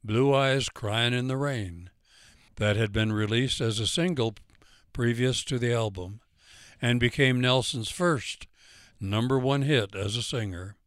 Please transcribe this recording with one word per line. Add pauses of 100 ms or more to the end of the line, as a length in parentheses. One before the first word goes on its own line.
Blue
Eyes
Crying
in
the
Rain, (680)
that
had
been
released
as
a
single (600)
previous
to
the
album, (600)
and
became
Nelson's
first (540)
number
one
hit
as
a
singer. (100)